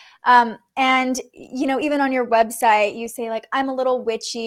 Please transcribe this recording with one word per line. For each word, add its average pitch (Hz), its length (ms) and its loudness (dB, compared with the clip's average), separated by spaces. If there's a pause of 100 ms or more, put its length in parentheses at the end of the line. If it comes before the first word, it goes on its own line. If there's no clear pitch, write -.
(260)
Um, 240 340 4 (180)
and, 262 420 0 (140)
you - 320 -8
know, 269 140 0
even 294 200 -2
on 269 120 0
your 247 160 -2
website, 226 680 2
you 233 120 -8
say, 226 240 -8
like, 226 200 -8
"I'm 269 180 -2
a 262 40 -6
little 254 300 -2
witchy." 226 440 -6